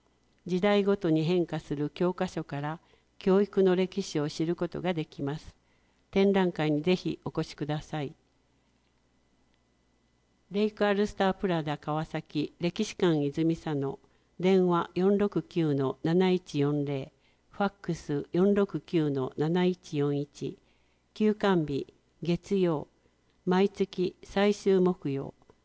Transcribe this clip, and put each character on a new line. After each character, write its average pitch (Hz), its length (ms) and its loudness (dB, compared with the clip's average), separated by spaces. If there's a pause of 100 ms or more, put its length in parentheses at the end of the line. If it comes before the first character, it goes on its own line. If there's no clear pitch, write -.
(460)
時 180 140 -2
代 208 240 4
ご 202 120 2
と 180 140 -2
に 156 140 2
変 175 200 2
化 156 140 -4
す - 160 -8
る 147 160 -4
教 180 240 -2
科 185 140 -4
書 - 160 -8
か 143 160 -8
ら 156 200 -8 (380)
教 190 240 4
育 202 220 2
の 180 100 4
歴 185 280 -2
史 - 180 -4
を 147 80 -2
知 160 180 -4
る 170 80 0
こ 170 140 -4
と 151 120 -10
が 175 140 -4
で 156 120 -4
き - 180 -10
ま 143 140 -4
す。 - 180 -18 (560)
展 196 200 4
覧 190 200 2
会 156 180 -2
に 151 120 0
ぜ 180 120 2
ひ 156 300 -4
お 151 60 -8
越 160 200 -6
し - 40 -18
く 147 120 -8
だ 147 160 -4
さ 156 200 -8
い。 131 120 -8 (2250)
レ 202 140 0
イ 214 80 -2
ク 208 140 -2
ア 202 80 2
ル 208 120 2
ス - 80 -12
タ 190 160 2
ー 185 40 0
プ - 140 -4
ラ 170 140 0
ダ 147 160 -4
川 156 260 -4
崎 - 560 -6
歴 175 240 -2
史 - 120 -8
館 160 280 2
泉 160 320 0
佐 160 180 -6
野、 139 240 -4 (400)
電 185 300 4
話 170 260 0
四 196 240 2
六 202 240 0
九 156 320 0
の 135 280 -2
七 180 280 2
一 180 300 -2
四 143 240 0
零、 139 280 -6 (380)
フ - 140 -4
ァ - 20 2
ッ 196 60 -4 (100)
ク 170 120 -4
ス 147 380 -4
四 190 220 4
六 196 260 0
九 156 300 0
の 135 260 -2
七 170 280 0
一 180 340 -2
四 143 180 0
一。 143 420 -8 (600)
休 214 160 2
館 190 320 2
日、 139 260 -6 (300)
月 170 320 -2
曜、 175 320 0 (580)
毎 185 260 2
月 - 520 -4
最 202 320 0
終 190 240 2
木 180 320 0
曜。 135 240 -8 (300)